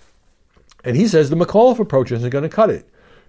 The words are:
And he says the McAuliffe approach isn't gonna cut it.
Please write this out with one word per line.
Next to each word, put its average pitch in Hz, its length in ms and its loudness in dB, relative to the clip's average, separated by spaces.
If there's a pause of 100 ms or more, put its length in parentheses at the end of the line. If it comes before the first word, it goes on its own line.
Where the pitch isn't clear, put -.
(880)
And 123 100 -2
he 208 120 2
says 156 200 2
the 160 80 -2
McAuliffe 220 420 2
approach 131 340 -2
isn't 120 180 -4
gonna 139 180 -4
cut 214 220 0
it. - 180 -8 (400)